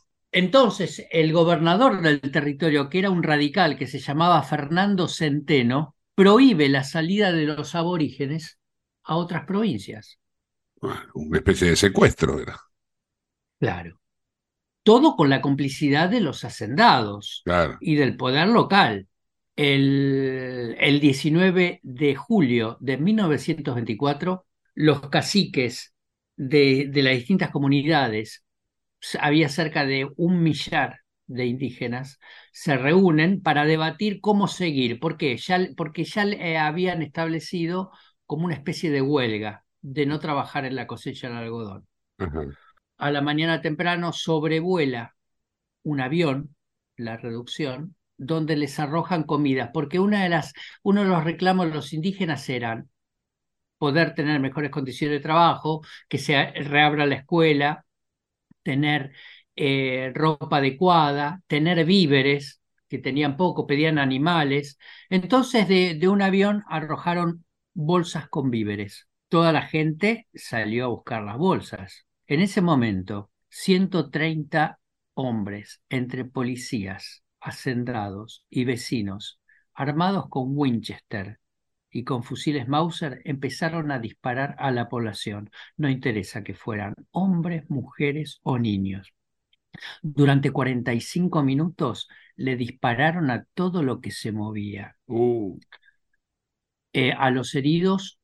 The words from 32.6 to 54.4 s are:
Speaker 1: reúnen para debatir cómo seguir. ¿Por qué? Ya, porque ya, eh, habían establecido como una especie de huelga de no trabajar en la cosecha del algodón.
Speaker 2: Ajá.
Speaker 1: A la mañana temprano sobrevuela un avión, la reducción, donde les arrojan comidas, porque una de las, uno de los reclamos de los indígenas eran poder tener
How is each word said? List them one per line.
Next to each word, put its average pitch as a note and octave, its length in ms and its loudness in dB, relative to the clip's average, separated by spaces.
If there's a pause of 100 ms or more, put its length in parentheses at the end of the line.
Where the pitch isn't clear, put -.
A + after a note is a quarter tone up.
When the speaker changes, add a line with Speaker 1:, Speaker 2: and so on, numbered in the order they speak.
Speaker 1:
reúnen E3 680 4
para D3 240 2
debatir D#3+ 540 -2
cómo G3+ 260 2
seguir. C3 540 -2
¿Por D#3 160 -4
qué? C3 200 -2
Ya, F3+ 220 -2 (180)
porque D#3+ 280 -6
ya, G#3 180 -4
eh, F3 340 -4
habían E3 460 -2
establecido E3 880 -6 (360)
como D#3 180 -4
una E3+ 100 -4
especie - 360 -6
de C#3 120 0
huelga A2 640 -2 (180)
de C#3 240 -4
no D3+ 140 -4
trabajar C#3+ 460 -4
en C3 100 -6
la A#2+ 100 -8
cosecha B2+ 420 -12
del A#2 80 -10
algodón. A2+ 480 -10 (340)
Speaker 2:
Ajá. D#2+ 280 -6 (500)
Speaker 1:
A C#3+ 140 -2
la C#3+ 120 -2
mañana D#3+ 380 -2
temprano E3+ 520 -2
sobrevuela D#3+ 1040 -2 (640)
un D3 180 -2
avión, D3 540 -2 (420)
la A2+ 200 -8
reducción, B2+ 800 -8 (240)
donde D#3 360 -2
les D3 240 -4
arrojan D#3+ 420 -2
comidas, C#3 500 0
porque D#3+ 280 -2
una G3+ 240 2
de F3 40 0
las, E3 240 -2 (300)
uno G3+ 200 4
de F#3+ 60 2
los E3+ 140 4
reclamos F3 460 0
de D3+ 60 -4
los - 180 -8
indígenas E3+ 560 -4
eran A#2+ 400 -6 (920)
poder D#3 360 2
tener D3 260 0